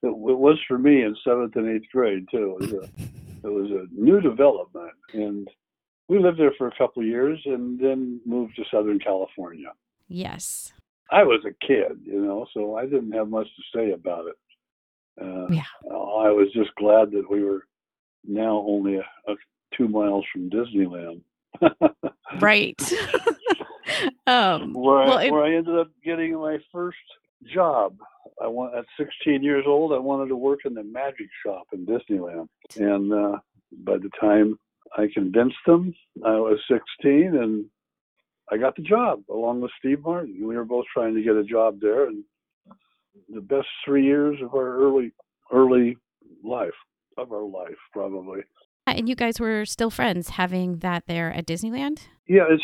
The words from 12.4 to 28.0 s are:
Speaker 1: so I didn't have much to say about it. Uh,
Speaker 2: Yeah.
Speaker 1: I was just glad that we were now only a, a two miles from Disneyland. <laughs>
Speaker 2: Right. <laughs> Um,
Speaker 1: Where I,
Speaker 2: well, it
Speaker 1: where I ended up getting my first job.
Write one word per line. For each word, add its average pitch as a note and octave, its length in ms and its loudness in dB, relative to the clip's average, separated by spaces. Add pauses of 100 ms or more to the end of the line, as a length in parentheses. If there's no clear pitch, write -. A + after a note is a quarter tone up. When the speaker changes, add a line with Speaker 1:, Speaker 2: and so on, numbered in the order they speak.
Speaker 1:
so G#2+ 240 -6
I A#2 80 -6
didn't B2+ 280 -2
have A2 160 -4
much A2 180 -4
to - 160 -20 (140)
say A2+ 140 0
about E2+ 360 -6
it. F2 80 -12 (880)
Uh, F#2 280 -10
Speaker 2:
Yeah. D#3+ 140 -2 (260)
Speaker 1:
I G#2 420 0
was G2+ 220 4
just A2 220 -2
glad G#2 360 4
that G2+ 180 -4
we G2+ 140 -2
were G2 220 -4 (600)
now G#2+ 420 -2
only G2 300 0
a, F#2 80 -6 (260)
a G2+ 40 -4 (400)
two A#2+ 120 0
miles G#2 440 0
from F2+ 180 -8
Disneyland. F#2 720 -4 (380)
<laughs> E3 120 6 (680)
Speaker 2:
Right. G#3 480 2
<laughs> - 60 -2 (1300)
Um, F#3+ 480 2
Speaker 1:
Where C3 260 6
I, C3+ 80 6
Speaker 2:
well, B3+ 120 6
it C#3 120 2
Speaker 1:
where D3+ 120 4
I D#3 120 2
ended E3 220 0
up E3 120 0 (140)
getting E3 360 -4
my D#3 180 -4 (140)
first F3 260 -8 (560)
job. C3 420 2 (460)